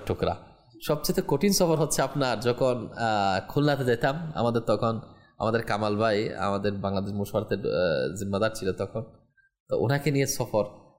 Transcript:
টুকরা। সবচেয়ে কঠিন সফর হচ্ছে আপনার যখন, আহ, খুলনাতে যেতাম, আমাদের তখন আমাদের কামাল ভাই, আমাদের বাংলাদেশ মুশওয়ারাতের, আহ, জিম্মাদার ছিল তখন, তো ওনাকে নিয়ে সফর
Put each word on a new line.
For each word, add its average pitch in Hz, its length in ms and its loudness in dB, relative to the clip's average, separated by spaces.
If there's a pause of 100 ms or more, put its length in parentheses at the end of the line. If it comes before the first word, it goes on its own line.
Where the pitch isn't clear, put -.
টুকরা। 85 300 -2 (480)
সবচেয়ে 165 440 0
কঠিন 196 260 2
সফর 170 220 4
হচ্ছে 151 260 0
আপনার 131 380 0
যখন, 120 560 0
আহ, 101 560 2
খুলনাতে 143 340 2
যেতাম, 143 500 0
আমাদের 117 260 2
তখন 113 380 0 (380)
আমাদের 113 260 0
কামাল 104 320 0
ভাই, 107 380 2
আমাদের 101 380 -2
বাংলাদেশ 98 400 -2
মুশওয়ারাতের, 101 460 -2
আহ, 76 580 0
জিম্মাদার 98 400 -2
ছিল 92 160 -4
তখন, 101 300 -6 (680)
তো - 80 0
ওনাকে 139 340 2
নিয়ে 139 160 2
সফর 110 360 0 (360)